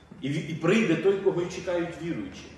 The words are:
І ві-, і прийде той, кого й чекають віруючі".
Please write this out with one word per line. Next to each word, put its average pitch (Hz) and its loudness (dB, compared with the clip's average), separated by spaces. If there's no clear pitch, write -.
І 135 -4
ві-, 156 -4
і 156 -4
прийде 165 4
той, 196 4
кого 175 2
й - -4
чекають 170 -4
віруючі". 131 -8